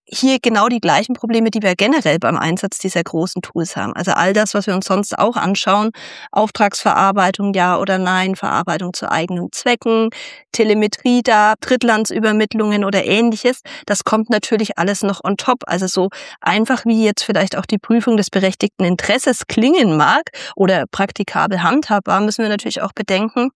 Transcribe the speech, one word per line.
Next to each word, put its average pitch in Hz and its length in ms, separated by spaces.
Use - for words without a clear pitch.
hier 262 360
genau 220 260
die 240 120
gleichen 190 340
Probleme, 226 360
die 208 120
wir 185 140
generell 202 440
beim 131 180
Einsatz 185 400
dieser 180 260
großen 175 380
Tools - 340
haben. - 180
Also 180 180
all 190 220
das, 214 200
was 202 140
wir 190 80
uns 190 100
sonst 196 320
auch 233 200
anschauen, 202 540
Auftragsverarbeitung, 196 1200
ja 180 240
oder 190 200
nein, 185 380
Verarbeitung 180 580
zu - 160
eigenen 175 420
Zwecken, 226 580
Telemetrie 214 720
da, 214 380
Drittlandsübermittlungen 214 1200
oder 196 220
ähnliches, 226 560
das - 180
kommt 220 260
natürlich 214 480
alles 190 260
noch 196 200
on 196 140
top. - 300
Also 185 200
so 190 220
einfach 220 440
wie 220 180
jetzt 208 200
vielleicht 196 320
auch 139 100
die 208 140
Prüfung 226 380
des 202 120
berechtigten 190 560
Interesses 202 640
klingen 240 480
mag 175 360
oder 185 360
praktikabel 190 720
handhabbar, 202 560
müssen 214 240
wir 208 60
natürlich 208 320
auch 202 120
bedenken, 220 640